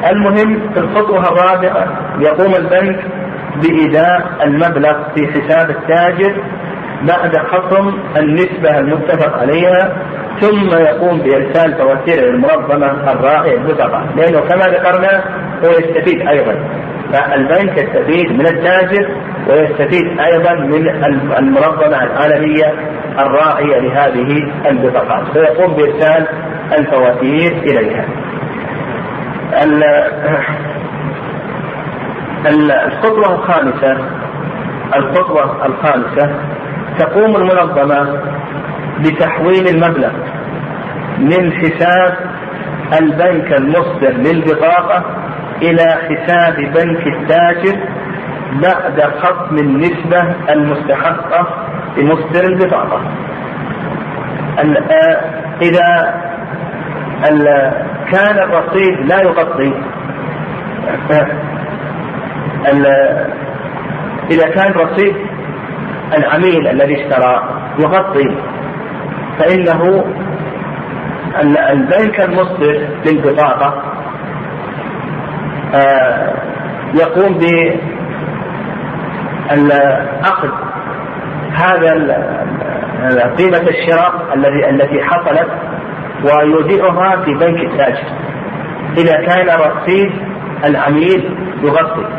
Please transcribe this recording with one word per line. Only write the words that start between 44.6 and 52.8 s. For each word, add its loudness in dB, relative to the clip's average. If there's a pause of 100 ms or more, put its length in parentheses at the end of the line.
إلى 4
حساب 2
بنك 0
التاجر 2 (760)
بعد 0
خصم 0
النسبة 2 (140)
المستحقة 0 (500)
لمصدر 2
البطاقة. 0 (1600)